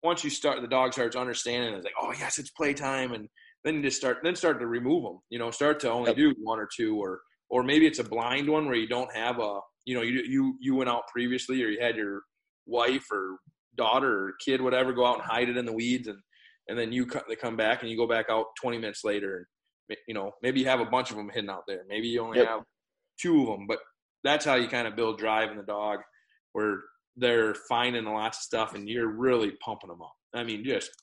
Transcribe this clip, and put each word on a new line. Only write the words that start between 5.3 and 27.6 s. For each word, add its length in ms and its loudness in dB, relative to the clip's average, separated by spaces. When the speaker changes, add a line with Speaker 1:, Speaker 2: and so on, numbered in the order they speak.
Speaker 1:
know, 100 -2
start 300 2
to 100 0
only 220 2
Speaker 2:
Yep. 60 2
Speaker 1:
do 260 6
one 160 -2
or 160 -6
two, 220 0
or, 240 -4
or 140 2
maybe 240 8
it's 100 2
a 60 0
blind 440 -2
one 200 2
where 80 0
you 120 0
don't 280 -2
have 240 0
a, 220 -2
you 100 -2
know, 80 0
you, 240 0
you, 320 2
you 160 2
went 160 2
out 160 -2
previously, 560 0
or 60 2
you 100 -2
had 160 2
your 260 -4
wife 440 2
or 280 -4
daughter 520 2
or 60 -8
kid, 160 2
whatever, 320 2
go 140 4
out 80 4
and 80 -6
hide 260 0
it 80 -2
in 80 -2
the 80 -4
weeds, 340 0
and, 120 -10
and 100 -4
then 140 -2
you 160 0
co-, 200 -6
they 80 -4
come 220 -4
back 240 2
and 80 -6
you 80 -4
go 100 2
back 220 2
out 160 2
twenty 160 -2
minutes 260 -6
later, 440 -2
and, 80 -8
you 60 -8
know, 200 -6
maybe 160 2
you 80 2
have 140 4
a 40 0
bunch 240 0
of 80 -10
'em 120 -8
hidden 200 -6
out 180 -10
there. 200 -8
Maybe 220 -4
you 120 -2
only 180 -2
Speaker 2:
Yep. 80 8
Speaker 1:
have 160 -4
two 300 6
of 100 -4
'em, 60 -12
but 140 -2
that's 220 2
how 100 4
you 120 2
kinda 240 -2
build 260 0
drive 340 0
in 60 -12
the 60 -12
dog, 380 -4
where 320 -2
they're 380 4
finding 480 0